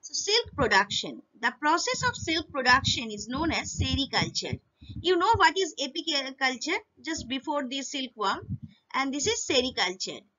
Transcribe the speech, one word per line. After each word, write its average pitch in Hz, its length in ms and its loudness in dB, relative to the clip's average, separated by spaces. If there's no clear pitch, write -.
So - 120 -20
silk 466 420 0
production. 202 680 2
The 240 180 0
process 339 480 2
of 480 100 0
silk 330 340 -2
production 254 600 4
is 208 160 -8
known 277 260 -2
as 226 260 -4
sericulture. 220 840 -2
You 359 160 4
know 392 200 4
what 359 220 6
is 370 240 -2
apiculture 277 960 -2
just 302 220 -6
before 269 400 -2
the 269 160 -6
silkworm, 247 760 -4
and 269 200 -2
this 285 140 -2
is 453 200 0
sericulture. 196 760 0